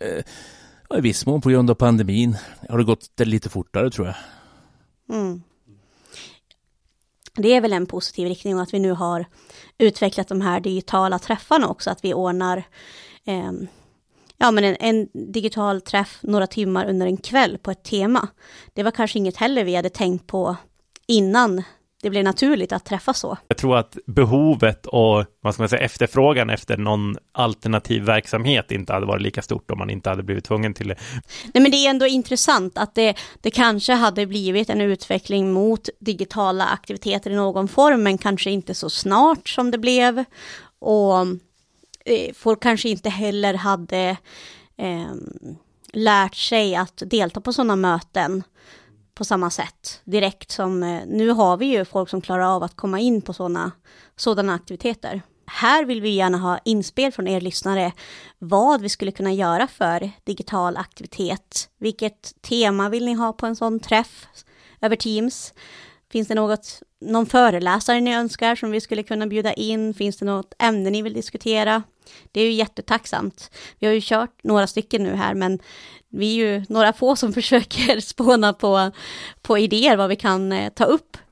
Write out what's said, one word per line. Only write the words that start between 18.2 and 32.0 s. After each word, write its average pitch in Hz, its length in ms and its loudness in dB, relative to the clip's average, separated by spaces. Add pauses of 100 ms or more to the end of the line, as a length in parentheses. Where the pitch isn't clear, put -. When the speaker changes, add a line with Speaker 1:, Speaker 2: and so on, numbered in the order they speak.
Speaker 2:
Det 202 80 -4
var 214 80 0
kanske 220 280 -2
inget 190 180 -2
heller 240 280 0
vi 180 100 -2
hade 175 160 0
tänkt 180 360 -2
på 180 300 -2 (500)
innan 208 560 4 (400)
det 208 80 -2
blev 196 140 0
naturligt 202 480 2
att 180 120 -6
träffa 208 300 -2
så. - 220 -8 (120)
Speaker 3:
Jag - 100 0
tror 127 180 2
att - 300 -2
behovet 123 800 4
och, 110 380 4 (160)
vad 104 140 -2
ska 117 80 -4
man 107 60 2
säga, - 140 0
efterfrågan 131 680 2
efter 110 260 -4
någon 104 400 -2 (160)
alternativ 110 720 -2
verksamhet 113 680 0
inte 101 220 -6
hade 98 140 -2
varit 101 160 -2
lika 101 200 -4
stort - 280 -6
om 104 80 -6
man 98 120 -6
inte 101 200 -6
hade 95 120 -4
blivit 95 220 -6
tvungen 107 300 -2
till 104 140 -8
det. 95 80 -6 (580)
Speaker 2:
Nej, 254 80 6
men 277 80 6
det 269 60 2
är 277 140 2
ändå 269 160 2